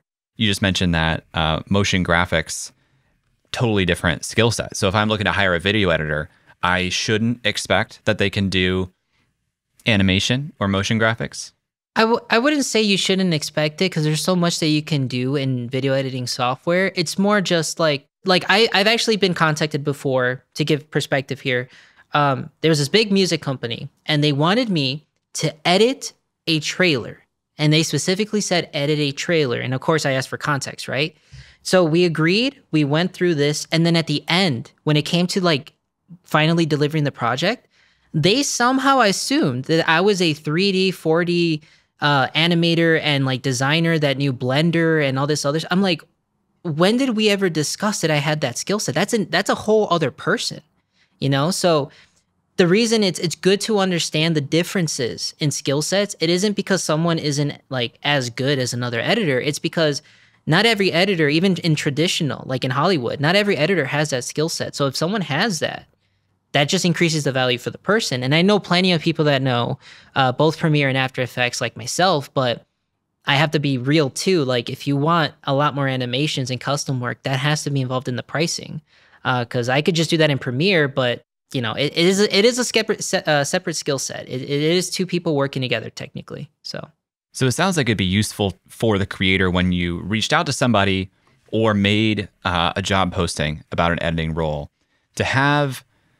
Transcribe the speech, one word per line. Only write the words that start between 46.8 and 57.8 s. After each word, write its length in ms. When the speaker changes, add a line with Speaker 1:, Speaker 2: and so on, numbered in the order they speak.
Speaker 2:
did 180
we 140
ever 200
discuss 520
that 100
I 60
had 240
that 160
skill 220
set? 160
That's 180
an, 160
that's 200
a 60
whole 340
other 220
person," 480
you 100
know? 220
So 380
the 120
reason 340
it's, 160
it's 160
good 240
to 200
understand 540
the 60
differences 1000
in 120
skill 300
sets, 400
it 80
isn't 240
because 280
someone 380
isn't, 500
like, 320